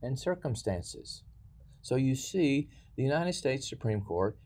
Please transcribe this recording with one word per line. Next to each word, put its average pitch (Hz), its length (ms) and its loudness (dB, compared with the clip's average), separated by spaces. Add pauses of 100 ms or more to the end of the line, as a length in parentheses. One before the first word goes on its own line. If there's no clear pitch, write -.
and 131 160 -2
circumstances." 120 1040 -4 (580)
So - 140 -2
you 131 200 4
see, 143 540 2 (260)
the 127 80 0
United 165 300 2
States 131 360 0
Supreme 107 320 0
Court 95 440 2